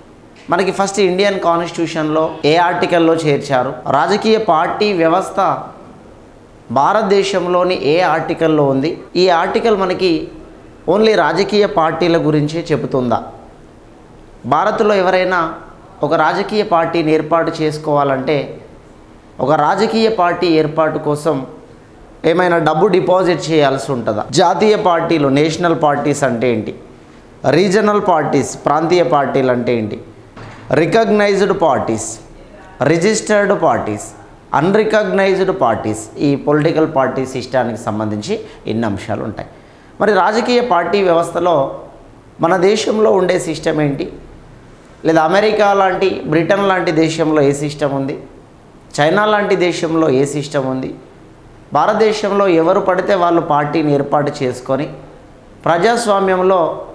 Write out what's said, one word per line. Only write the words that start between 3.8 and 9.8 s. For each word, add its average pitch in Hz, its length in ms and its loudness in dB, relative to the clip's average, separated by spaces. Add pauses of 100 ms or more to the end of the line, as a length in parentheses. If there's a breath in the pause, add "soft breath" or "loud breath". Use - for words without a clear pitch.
రాజకీయ 196 460 2
పార్టీ 190 560 0
వ్యవస్థ 175 640 0 (1160)
భారతదేశంలోని 180 1120 2
ఏ 156 180 2
ఆర్టికల్లో 156 640 0
ఉంది, 139 380 -2 (140)
ఈ 180 120 4
ఆర్టికల్ 190 480 2
మనకి 185 520 -2 (640)